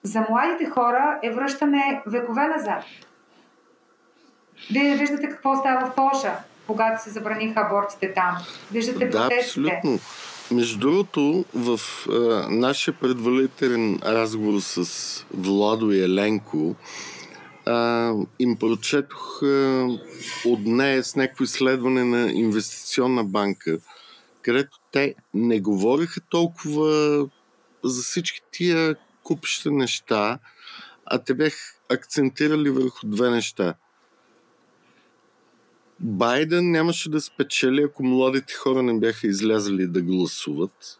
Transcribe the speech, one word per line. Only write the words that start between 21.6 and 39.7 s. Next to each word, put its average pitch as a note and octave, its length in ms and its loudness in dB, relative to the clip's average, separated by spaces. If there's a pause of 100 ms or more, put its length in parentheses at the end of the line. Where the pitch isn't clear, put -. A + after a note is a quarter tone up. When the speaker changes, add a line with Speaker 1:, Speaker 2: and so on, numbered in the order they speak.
Speaker 2:
на A#2+ 280 2
инвестиционна A2+ 920 0
банка, G2 540 -2 (640)
където C3+ 360 0 (140)
те C#3+ 220 0 (200)
не A2+ 260 2
говореха A2+ 600 0
толкова D3+ 1040 0 (580)
за B2+ 180 -2
всички - 380 -6 (120)
тия E3 440 0 (260)
купища - 480 -4
неща, A#2 680 0 (680)
а - 120 -2
те B2+ 160 -2
бяха D3 220 0 (340)
акцентирали D3 800 0
върху C3 360 -2
две A2 240 0
неща. G#2 440 -2 (2250)
Байден C#3+ 720 2
нямаше E3 400 0
да D3+ 100 0
спечели, C3+ 600 0
ако C#3+ 200 -2
младите C3 520 2
хора C3 280 2
не A#2 160 2
бяха A2+ 280 0
излязали G2+ 600 2